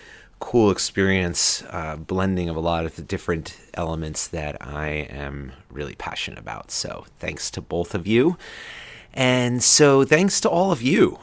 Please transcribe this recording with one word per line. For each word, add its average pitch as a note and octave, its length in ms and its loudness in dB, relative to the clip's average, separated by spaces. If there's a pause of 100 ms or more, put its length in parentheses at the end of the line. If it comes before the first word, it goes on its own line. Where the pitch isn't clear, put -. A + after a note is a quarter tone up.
(400)
cool A2+ 320 4
experience, F#2+ 1000 0
uh, D#2 260 -6
blending F#2 520 0
of D#2+ 60 -4
a D#2+ 60 -4
lot E2 240 0
of D#2+ 100 -8
the E2+ 60 -12
different E2 560 -6 (160)
elements D#2+ 540 -6
that D2+ 280 -8 (100)
I D2+ 220 -6 (220)
am C#2+ 440 -10 (160)
really C#2 260 -10
passionate - 440 -10
about. - 300 -14
So - 360 -8 (140)
thanks E2 320 -8
to - 100 -8
both - 340 -4
of E2+ 100 -6
you. B2+ 320 4 (760)
And B2+ 500 2
so C#3 420 8
thanks F3+ 360 4
to A3 80 2
all F#3 220 2
of B2+ 100 -2
you, D3 420 4